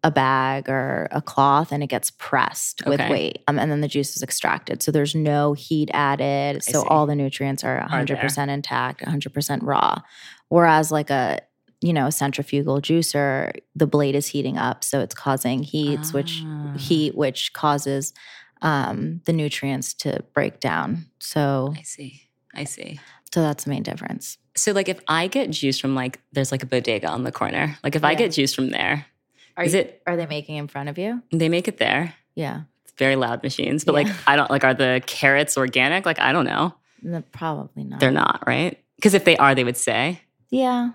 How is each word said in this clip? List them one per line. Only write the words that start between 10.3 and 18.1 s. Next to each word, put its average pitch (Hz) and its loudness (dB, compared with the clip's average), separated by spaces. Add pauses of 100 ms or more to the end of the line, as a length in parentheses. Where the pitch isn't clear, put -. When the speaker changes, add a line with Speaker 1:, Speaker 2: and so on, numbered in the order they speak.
Speaker 1:
Whereas, 160 6
like, 151 0
a, 127 0 (400)
you 170 2
know, 139 2
a 123 0
centrifugal 143 0
juicer, 143 0 (220)
the 156 4
blade 143 2
is 143 0
heating 139 -2
up. - -2
So 139 0
it's - -4
causing 135 -2
heats, 147 -2
which 139 -4
Speaker 2:
Ah. 147 -8
Speaker 1:
heat, 151 0
which - -2
causes, 139 0 (480)